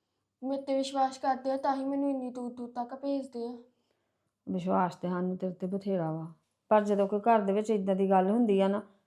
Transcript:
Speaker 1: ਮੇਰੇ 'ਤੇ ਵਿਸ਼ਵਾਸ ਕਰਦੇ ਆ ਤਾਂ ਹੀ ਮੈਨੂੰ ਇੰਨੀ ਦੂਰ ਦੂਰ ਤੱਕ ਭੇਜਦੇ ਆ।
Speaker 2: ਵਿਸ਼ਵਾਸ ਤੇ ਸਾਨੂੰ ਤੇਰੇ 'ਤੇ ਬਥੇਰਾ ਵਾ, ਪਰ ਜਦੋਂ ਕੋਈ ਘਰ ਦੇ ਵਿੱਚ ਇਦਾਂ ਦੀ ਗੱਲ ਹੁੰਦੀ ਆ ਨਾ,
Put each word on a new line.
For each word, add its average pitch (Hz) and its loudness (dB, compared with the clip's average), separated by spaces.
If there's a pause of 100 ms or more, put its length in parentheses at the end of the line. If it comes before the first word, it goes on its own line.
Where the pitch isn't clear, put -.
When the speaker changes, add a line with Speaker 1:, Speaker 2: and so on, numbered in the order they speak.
(420)
Speaker 1:
ਮੇਰੇ 277 -4
'ਤੇ 269 -2
ਵਿਸ਼ਵਾਸ 269 0
ਕਰਦੇ 262 -2
ਆ 269 0
ਤਾਂ 269 0
ਹੀ 269 -4
ਮੈਨੂੰ 277 -2
ਇੰਨੀ 262 -4
ਦੂਰ 247 -10
ਦੂਰ 240 -12
ਤੱਕ 240 -8
ਭੇਜਦੇ 269 -6
ਆ। 240 -8 (920)
Speaker 2:
ਵਿਸ਼ਵਾਸ 185 0
ਤੇ 180 -6
ਸਾਨੂੰ 185 -2
ਤੇਰੇ 185 -4
'ਤੇ 180 -8
ਬਥੇਰਾ 190 -2
ਵਾ, 160 -6 (440)
ਪਰ 214 6
ਜਦੋਂ 202 2
ਕੋਈ 208 -2
ਘਰ 226 6
ਦੇ 196 2
ਵਿੱਚ 214 0
ਇਦਾਂ 196 2
ਦੀ 190 2
ਗੱਲ 190 6
ਹੁੰਦੀ 214 4
ਆ 190 4
ਨਾ, 202 -2 (240)